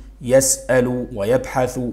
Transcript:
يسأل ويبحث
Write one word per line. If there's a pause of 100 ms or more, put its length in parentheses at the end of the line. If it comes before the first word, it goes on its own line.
(220)
يسأل
ويبحث (120)